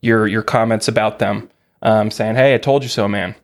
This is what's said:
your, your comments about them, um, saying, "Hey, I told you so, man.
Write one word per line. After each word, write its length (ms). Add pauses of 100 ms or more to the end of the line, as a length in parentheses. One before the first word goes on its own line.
your, 240
your 160
comments 460
about 320
them, 300 (340)
um, 260
saying, 260
"Hey, 200
I 20
told 260
you 60
so, 180
man. 360